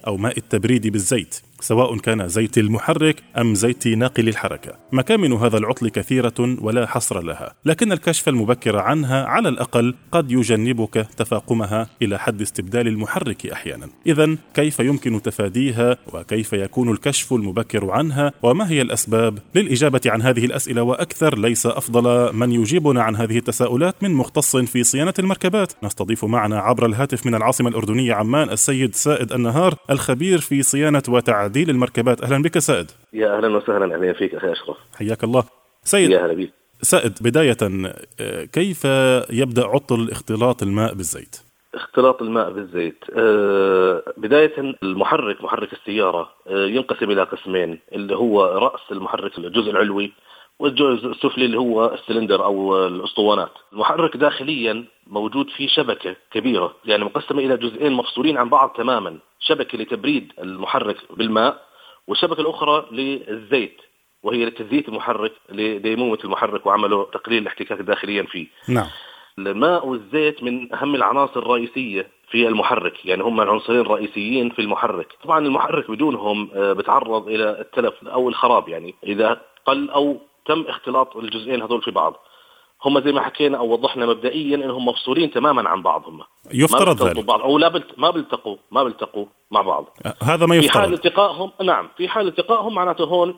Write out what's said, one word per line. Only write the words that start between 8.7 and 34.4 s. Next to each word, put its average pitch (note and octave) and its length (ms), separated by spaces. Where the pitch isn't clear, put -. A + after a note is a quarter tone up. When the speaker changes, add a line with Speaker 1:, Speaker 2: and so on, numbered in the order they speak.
Speaker 1:
عنها C3 480
على D#3+ 240
الأقل A#2+ 460
قد D#3 200
يجنبك A2+ 760
تفاقمها A2 720
إلى G2+ 180
حد G#2+ 220
استبدال G#2 460
المحرك A2 580
أحيانًا. - 440
إذن D#3 300
كيف D3 260
يمكن B2+ 420
تفاديها؟ A#2 680
وكيف G#2+ 400
يكون G#2+ 380
الكشف C3+ 420
المبكر G#2 580
عنها؟ C#3+ 400
وما F3 260
هي D3+ 120
الأسباب؟ A2+ 580
للإجابة C3+ 500
عن A2+ 160
هذه A#2+ 240
الأسئلة B2 360
وأكثر، C#3 560
ليس A2+ 280
أفضل A#2+ 720
من A#2+ 160
يجيبنا B2 500
عن A2 140
هذه A2+ 220
التساؤلات B2 680
من G3 100
مختص C#3 440
في B2 260
صيانة D3+ 360
المركبات. F#3+ 540
نستضيف G#2 420
معنا G#2+ 340
عبر A2+ 260
الهاتف A#2 400
من A#2+ 100
العاصمة A#2+ 340
الأردنية A2+ 440
عمان A2+ 360
السيد B2+ 460
سائد C#3+ 360
النهار، C3 420
الخبير C#3+ 480
في D3 240
صيانة C#3+ 480
وتعديل A2+ 600
المركبات. B2 540
أهلًا C3+ 180
بك E3 180
سائد. G#2 320
Speaker 2:
يا G#2+ 240
أهلًا G#2+ 200
وسهلًا، G2 380
أهلًا F2+ 180
فيك F2+ 220
أخي E2+ 160